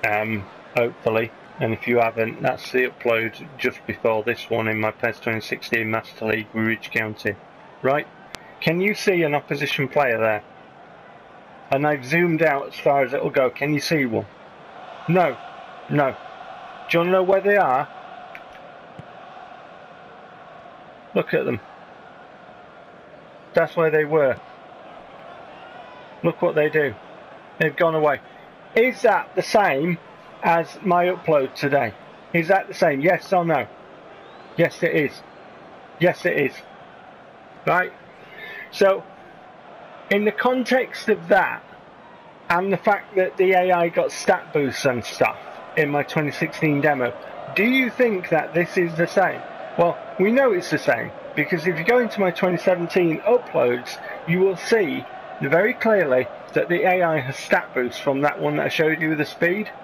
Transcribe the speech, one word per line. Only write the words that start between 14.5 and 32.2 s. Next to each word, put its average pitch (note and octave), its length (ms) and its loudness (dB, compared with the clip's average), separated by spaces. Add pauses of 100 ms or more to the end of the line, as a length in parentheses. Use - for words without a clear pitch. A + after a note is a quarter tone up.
No, E3 280 2 (540)
no. C#3 240 0 (720)
Do E3+ 100 0
you - 20 -
wanna F3 100 0
know F#3 140 4
where F#3+ 160 4
they G3+ 160 4
are? D3 320 2 (3250)
Look F3 200 0
at C#3 120 2
them. B2 120 -2 (2000)
That's E3 200 0
where E3 160 2
they D3+ 140 2
were. D3 320 2 (1900)
Look E3 200 -2
what E3+ 120 0
they D#3 140 2
do. D3 260 0 (640)
They've D#3 160 0
gone E3 220 2
away. D3 240 2 (560)
Is B3 240 2
that G3 340 2
the F3+ 80 0
same E3+ 540 2 (460)
as E3 400 2
my F3 240 4
upload D#3+ 480 2
today? C3+ 400 0 (400)